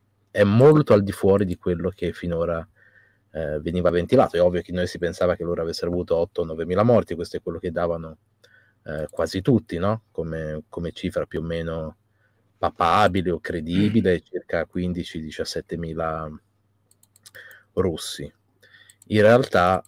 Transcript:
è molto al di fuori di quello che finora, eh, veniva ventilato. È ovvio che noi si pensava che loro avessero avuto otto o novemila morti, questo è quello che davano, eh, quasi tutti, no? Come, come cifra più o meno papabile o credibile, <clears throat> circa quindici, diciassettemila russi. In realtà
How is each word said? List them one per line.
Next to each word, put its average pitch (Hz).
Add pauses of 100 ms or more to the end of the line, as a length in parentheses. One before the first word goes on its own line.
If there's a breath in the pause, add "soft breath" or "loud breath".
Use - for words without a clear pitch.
(320)
è 101
molto 131
al 104
di 98
fuori 101
di 90
quello 90
che 87
finora, 85 (680 soft breath)
eh, 78
veniva 85
ventilato. 87
È 85
ovvio 90
che -
noi 90
si -
pensava 85
che 85
loro 85
avessero 85
avuto 87
otto 85
o 85
novemila 82
morti, 110
questo 85
è -
quello 82
che 90
davano, 82 (680 soft breath)
eh, 76
quasi 85
tutti, 110
no? 104
Come, 80
come 85
cifra 82
più -
o 78
meno 82 (600)
papabile 90
o 82
credibile, 92
<clears throat> -
circa 85
quindici, 87
diciassettemila 80 (1400 loud breath)
russi. 82 (760 soft breath)
In 107
realtà 101